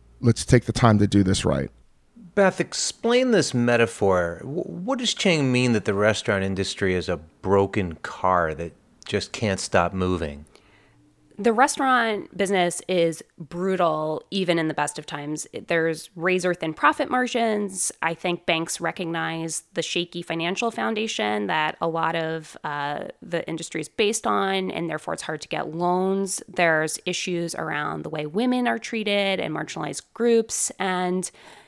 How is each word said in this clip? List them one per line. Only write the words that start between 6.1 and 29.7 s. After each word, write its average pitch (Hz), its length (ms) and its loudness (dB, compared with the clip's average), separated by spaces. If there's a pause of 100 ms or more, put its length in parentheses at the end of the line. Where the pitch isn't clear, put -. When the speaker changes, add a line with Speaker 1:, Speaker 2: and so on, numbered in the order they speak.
Speaker 2:
industry 95 500 -2
is 87 160 -2
a 85 80 -2 (240)
broken 95 540 2
car 87 580 0
that 78 180 -8 (320)
just - 280 -4
can't 98 280 -2
stop 87 320 2
moving? 82 540 -2 (920)
Speaker 3:
The 220 140 2
restaurant 240 840 2
business 180 540 2
is 170 340 2 (160)
brutal, 165 920 0
even 180 280 0
in 156 100 0
the 156 60 -2
best 147 240 -2
of 151 60 -12
times. 147 420 -8 (200)
There's 165 500 0
razor-thin 175 560 0
profit - 380 2
margins. 220 880 0
I 165 140 0
think 175 320 -4
banks 160 340 -2
recognize 165 840 -4 (100)
the 170 80 -2
shaky 175 400 -4
financial 170 480 -2
foundation 214 800 -2
that 156 300 0
a 170 100 -2
lot 165 280 0
of, 160 480 -6
uh, 147 440 -4 (120)
the 170 260 -6
industry 160 360 -6
is 147 80 -10
based 220 360 0
on, 190 440 0
and 170 180 -4
therefore 156 240 -6
it's 165 120 -6
hard 156 180 -6
to - 60 -16
get 156 260 -4
loans. 185 720 0
There's 160 560 2
issues 175 500 -4
around 151 480 -4
the 156 60 -8
way 156 160 -6
women 247 420 0
are 233 120 0
treated 202 600 -2
and 160 160 -4
marginalized 156 500 -6 (100)